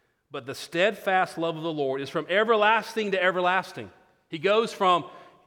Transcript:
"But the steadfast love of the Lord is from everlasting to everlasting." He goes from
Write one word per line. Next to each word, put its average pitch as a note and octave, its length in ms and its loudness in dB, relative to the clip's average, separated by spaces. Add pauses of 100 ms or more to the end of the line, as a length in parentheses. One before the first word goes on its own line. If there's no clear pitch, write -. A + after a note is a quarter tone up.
(320)
"But C#3 140 -12
the C3 100 -8
steadfast F#3 840 0
love E3 200 -4
of D#3 60 -8
the E3 80 -2
Lord C#3 280 -2
is C#3 100 -6
from D#3 200 -4
everlasting G#3+ 840 2
to F#3 100 0
everlasting." F3+ 680 0 (380)
He E3 100 -10
goes G#3+ 340 2
from F3 320 2 (420)